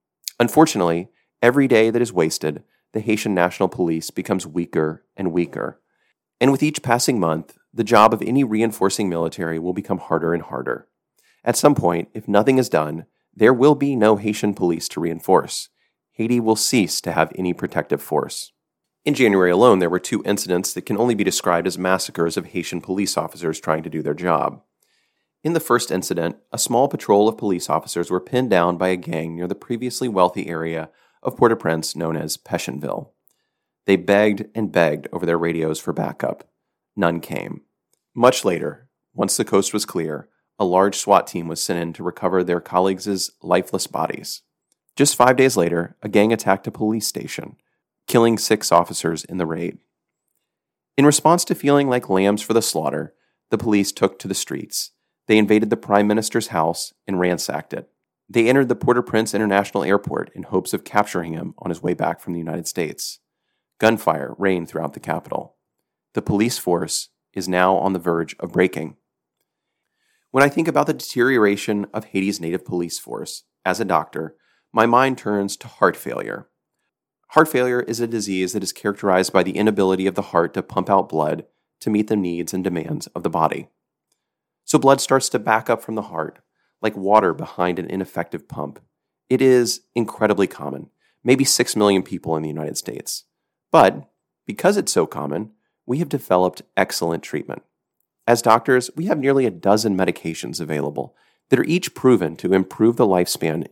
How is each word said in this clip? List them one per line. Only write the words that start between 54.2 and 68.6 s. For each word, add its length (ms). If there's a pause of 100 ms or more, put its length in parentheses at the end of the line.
the 60
streets. 560 (380)
They 100
invaded 320
the 60
prime 300
minister's 420
house 440 (140)
and 140
ransacked 520
it. 160 (400)
They 200
entered 200
the 80
Port-au-Prince 560
International 520
Airport 500
in 80
hopes 320
of 100
capturing 480
him 260
on 120
his 120
way 120
back 260
from 120
the 60
United 280
States. 540 (580)
Gunfire 600
reigned 300
throughout 240
the 80
capital. 540 (600)
The 80
police 360
force 520 (220)
is 160
now 280
on 160
the 60
verge 420
of 120
breaking. 440 (1400)